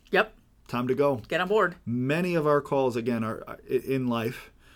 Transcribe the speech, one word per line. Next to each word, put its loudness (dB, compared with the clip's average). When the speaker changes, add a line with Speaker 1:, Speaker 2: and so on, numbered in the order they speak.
Speaker 1:
Yep. 2
Speaker 2:
Time -2
to 2
go. 2
Speaker 1:
Get 0
on -2
board. 2
Speaker 2:
Many 0
of 2
our 4
calls, 0
again, -2
are, -6
uh, -14
i-, -6
in -2
life. -4